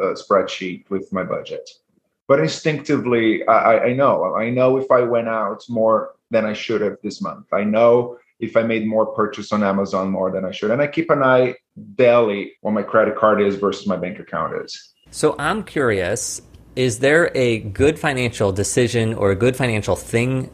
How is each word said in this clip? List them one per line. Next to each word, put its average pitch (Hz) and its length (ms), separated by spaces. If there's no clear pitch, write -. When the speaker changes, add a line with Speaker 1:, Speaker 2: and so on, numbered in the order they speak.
Speaker 1:
uh, 92 140
spreadsheet - 760
with 95 220
my 95 100
budget. - 460
But 139 120
instinctively, 123 1040
I, 113 60
I, 110 320
I 123 80
know. 104 420
I 110 160
know 127 260
if 131 140
I 123 120
went 117 260
out 110 400
more 110 460
than 110 140
I 107 80
should 107 280
have 98 220
this - 180
month. - 320
I 101 120
know 117 540
if 110 160
I 113 60
made 110 240
more 110 200
purchase 104 460
on 104 100
Amazon 98 480
more 95 200
than 95 140
I 92 60
should. 104 200
And 127 120
I 147 40
keep 160 240
an 147 120
eye 127 320
daily 117 680
what 104 120
my 104 100
credit 104 340
card 107 240
is 98 160
versus 98 300
my 95 100
bank 90 220
account 82 440
is. - 300
Speaker 2:
So - 280
I'm 175 240
curious, 110 800
is 127 240
there 151 360
a 120 260
good 127 380
financial 123 540
decision 113 640
or 101 160
a 98 60
good 123 200
financial 107 400
thing 127 580